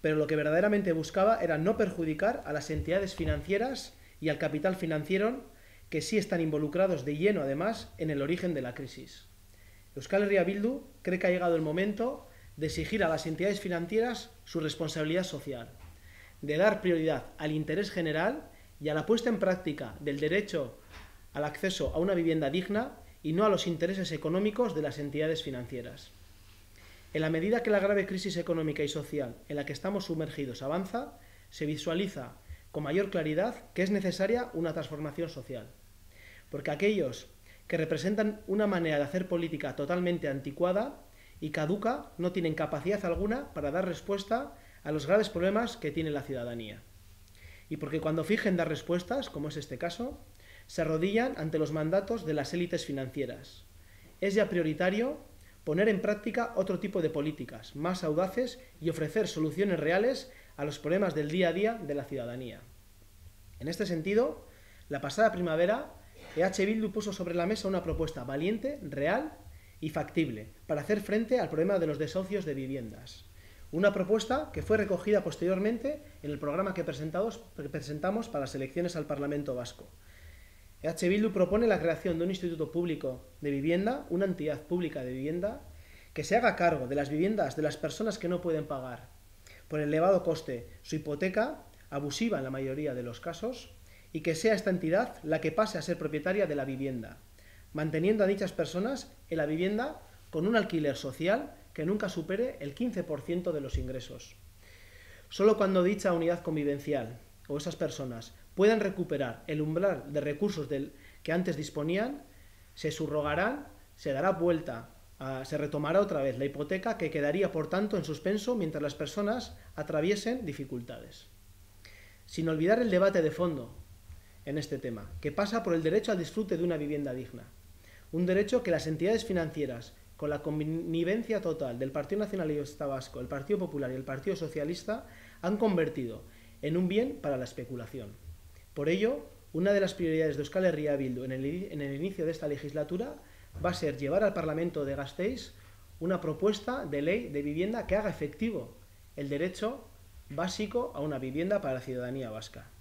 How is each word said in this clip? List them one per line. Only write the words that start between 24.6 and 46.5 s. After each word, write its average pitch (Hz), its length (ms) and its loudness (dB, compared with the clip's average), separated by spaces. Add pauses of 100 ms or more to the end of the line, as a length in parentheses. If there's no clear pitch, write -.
de 151 80 0
las 147 160 -2
entidades 151 440 0
financieras. 123 720 -8 (1000)
En 156 100 0
la 156 80 2
medida 202 340 2
que 233 60 2
la 202 100 6
grave 202 260 4
crisis 185 300 -4
económica 165 480 0
y 143 40 -2
social 143 460 -4 (140)
en 143 80 -4
la 143 100 -4
que 147 60 -6
estamos 190 320 -2
sumergidos 143 580 -4
avanza, 190 560 -4 (320)
se - 160 -4
visualiza 160 680 -2 (340)
con 151 140 -4
mayor 185 260 0
claridad 170 640 0
que 175 80 2
es 190 80 2
necesaria 202 640 2
una 160 220 0
transformación 156 540 -4
social, 127 380 -10 (840)
porque 147 200 -4
aquellos 151 580 2 (380)
que 175 100 -2
representan 190 720 2
una 202 220 4
manera 170 300 4
de 143 40 4
hacer 180 240 0
política 165 480 -2
totalmente 175 540 0
anticuada 180 760 0 (380)
y 156 100 -4
caduca 196 640 -2
no 175 140 0
tienen 165 240 0
capacidad 156 500 -2
alguna 202 500 -2
para 143 180 -2
dar 185 160 0
respuesta 196 640 -2 (300)
a 147 80 -2
los 147 160 0
graves 208 220 6
problemas 202 460 2
que 151 140 -4
tiene 160 200 -2
la 143 120 -2
ciudadanía. 120 580 -6 (880)